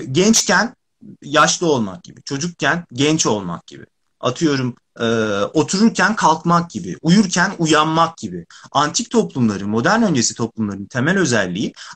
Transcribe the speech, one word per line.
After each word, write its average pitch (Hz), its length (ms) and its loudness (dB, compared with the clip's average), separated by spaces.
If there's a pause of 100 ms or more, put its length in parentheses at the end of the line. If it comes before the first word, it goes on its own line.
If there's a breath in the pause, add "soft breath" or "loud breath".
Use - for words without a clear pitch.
(120)
gençken 202 640 2 (460)
yaşlı 151 460 2
olmak 107 360 0
gibi, - 200 -20
çocukken 160 680 -2
genç 147 320 2
olmak 98 420 -4
gibi, 69 180 -20 (340)
atıyorum, 131 560 0 (240)
e, 117 60 -2 (380)
otururken 190 720 2
kalkmak 170 540 2
gibi, - 320 -10
uyurken 180 580 2
uyanmak 160 580 2
gibi. 90 280 -12 (260 loud breath)
Antik 147 380 -2
toplumların, 113 600 0
modern 165 340 2
öncesi 143 300 0
toplumların 101 520 -6
temel 147 320 -2
özelliği 117 560 0 (220 loud breath)